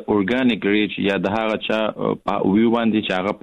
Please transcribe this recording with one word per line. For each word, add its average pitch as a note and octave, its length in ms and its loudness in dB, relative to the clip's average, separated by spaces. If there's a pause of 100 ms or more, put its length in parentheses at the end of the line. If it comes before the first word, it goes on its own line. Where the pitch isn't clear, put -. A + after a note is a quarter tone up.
اورګانیک G#2+ 720 0
ریچ G#2 340 0
یا G2 220 0
د G#2+ 100 -2
هغه A2 300 -2
چا، A2 120 0 (140)
په G#2 540 -4
ویو A2+ 260 4
باندې A2+ 300 0
چې - 60 -4 (100)
هغه G2+ 220 -2